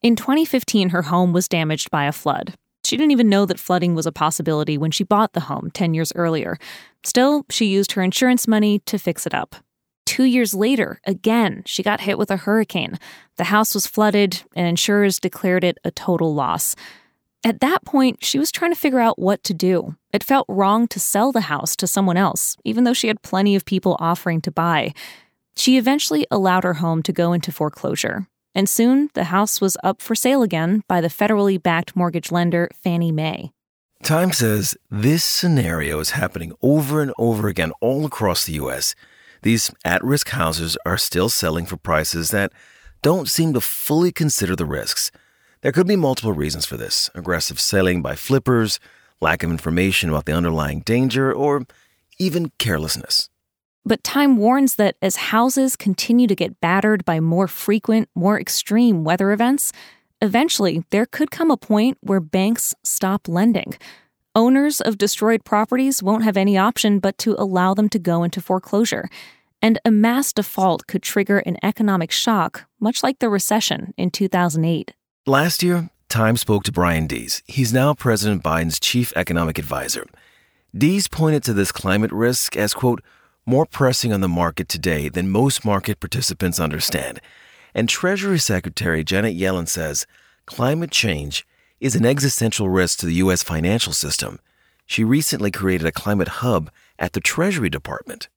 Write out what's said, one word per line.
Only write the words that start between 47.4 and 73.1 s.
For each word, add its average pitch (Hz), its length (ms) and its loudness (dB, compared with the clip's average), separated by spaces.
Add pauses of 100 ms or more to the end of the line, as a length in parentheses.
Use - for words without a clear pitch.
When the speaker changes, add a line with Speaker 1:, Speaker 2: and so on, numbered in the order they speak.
Speaker 2:
selling 92 400 2
by 65 140 -4
flippers, 120 640 0 (400)
lack 80 220 0
of 82 80 -2
information 87 580 0
about 76 160 -2
the 76 80 -4
underlying 80 480 -2
danger, 131 500 0
or 143 360 -2 (520)
even 170 400 -2
carelessness. - 720 -4 (560)
Speaker 1:
But 220 180 -2
Time 277 360 2
warns 254 380 4
that 202 260 2
as 190 140 -2
houses 254 600 0
continue 233 500 2
to 196 80 2
get - 280 -6
battered 196 420 2
by 165 160 0
more 170 260 2
frequent, 220 680 0
more 185 260 2
extreme 208 640 2
weather 180 280 2
events, 240 380 0 (520)
eventually 202 680 2
there 208 160 2
could - 260 -2
come 330 200 0
a 254 80 2
point 220 420 2
where 196 200 0
banks 190 600 -2
stop - 460 -4
lending. 196 460 0 (600)
Owners 269 460 2
of 220 160 0
destroyed 214 480 0
properties 254 580 0
won't 220 220 0
have 202 140 2
any 196 180 4
option 202 440 2
but 196 180 -2
to 220 200 0
allow 185 360 2
them 208 160 2
to 226 80 -2
go 170 240 0
into 170 180 -2
foreclosure. 190 680 -2 (500)
And 220 240 2
a 233 60 4
mass 233 420 2
default 190 540 0
could - 160 -4
trigger 202 380 0
an - 220 -4
economic 196 480 0
shock, - 540 0 (140)
much 220 240 -2
like 269 160 0